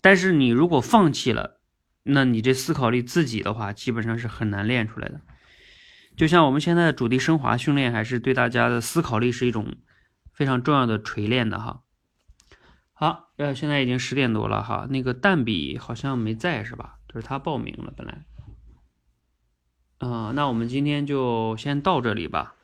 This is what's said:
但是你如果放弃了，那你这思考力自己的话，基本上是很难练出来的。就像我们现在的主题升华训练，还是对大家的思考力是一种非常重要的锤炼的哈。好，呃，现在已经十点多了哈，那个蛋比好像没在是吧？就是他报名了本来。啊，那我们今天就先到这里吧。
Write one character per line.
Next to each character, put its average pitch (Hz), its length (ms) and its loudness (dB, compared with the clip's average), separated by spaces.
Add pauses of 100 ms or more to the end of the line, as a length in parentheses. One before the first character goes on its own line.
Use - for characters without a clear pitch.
但 196 120 10
是 185 200 4
你 139 140 4
如 127 200 4
果 147 140 4
放 196 320 6
弃 - 180 -2
了， - 300 -6 (400)
那 139 240 2
你 113 160 2
这 127 100 4
思 131 220 -2
考 131 160 2
力 120 120 0
自 156 220 0
己 113 160 -4
的 104 140 -4
话， 107 180 -6
基 - 180 -6
本 113 140 -4
上 113 140 -2
是 117 100 -6
很 110 220 -4
难 101 180 -2
练 120 180 0
出 - 140 -12
来 - 80 -8
的。 - 140 -14 (920)
就 160 120 2
像 165 180 6
我 139 60 6
们 139 100 2
现 170 160 2
在 170 80 4
的 160 80 4
主 123 160 -2
题 127 100 2
升 160 200 2
华 123 180 0
训 143 180 0
练， 135 160 2
还 110 140 -2
是 120 160 -2
对 131 140 0
大 123 160 2
家 120 180 2
的 120 140 0
思 - 180 -2
考 120 180 -2
力 120 140 2
是 123 140 -2
一 123 40 2
种 113 280 -6 (560)
非 147 100 -2
常 127 180 0
重 147 120 2
要 135 100 4
的 110 160 0
锤 104 260 -6
炼 117 220 0
的 101 100 -4
哈。 120 220 -10 (1120)
好， - 460 -4
呃， 147 160 -2
现 147 160 -4
在 143 100 2
已 131 60 0
经 123 120 0
十 127 160 -6
点 127 200 0
多 110 120 -2
了 107 160 -2
哈， 107 280 -6
那 135 120 -2
个 127 120 -2
蛋 151 320 2
比 82 320 -4
好 - 160 -10
像 135 240 -4
没 110 160 -2
在 120 280 -4
是 117 140 -12
吧？ - 200 -18 (120)
就 - 100 -14
是 117 80 -12
他 139 120 -8
报 143 180 -6
名 117 220 -8
了 - 180 -14
本 - 100 -14
来。 - 200 -16 (1700)
啊， 117 380 -6
那 143 140 -2
我 131 40 -2
们 117 160 -2
今 135 160 -2
天 147 220 -2
就 120 500 -2
先 143 240 -4
到 165 220 0
这 117 100 0
里 80 160 -6
吧。 - 360 -6